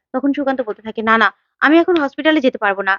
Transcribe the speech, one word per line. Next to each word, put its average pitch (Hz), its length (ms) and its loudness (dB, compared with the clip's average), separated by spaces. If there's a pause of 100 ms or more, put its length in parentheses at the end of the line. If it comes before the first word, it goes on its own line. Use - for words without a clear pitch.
তখন 262 220 -2
সুকান্ত 269 300 -4
বলতে 208 200 -8
থাকে, 220 200 -10
"না, 220 160 2
না, 214 100 4 (340)
আমি 285 160 4
এখন 339 200 2
হসপিটালে 302 420 0
যেতে 247 180 0
পারবো 202 240 -2
না, 190 160 0